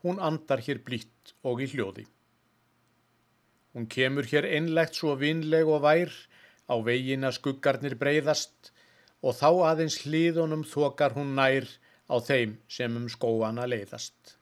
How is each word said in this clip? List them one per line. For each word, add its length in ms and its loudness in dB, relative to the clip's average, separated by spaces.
hún 140 -2
andar 420 -2
hér 220 -6
blítt 500 -12
og 160 -2
í 80 -6
hljóði. 340 -6
Hún 140 -8
kemur 400 0
hér 160 2
einlægt 540 0
svo 180 0
vinleg 540 2
og 160 2
vær, 260 4
á 140 0
vegina 500 0
skuggarnir 640 -2
breiðast 760 -2
og 160 -2
þá 100 6
aðeins 320 0
hliðunum 640 0
þokar 500 0
hún 220 -4
nær 300 2
á 80 2
þeim 400 0
sem 300 -4
um 100 -6
skógana 600 -2
leiðast. 720 -10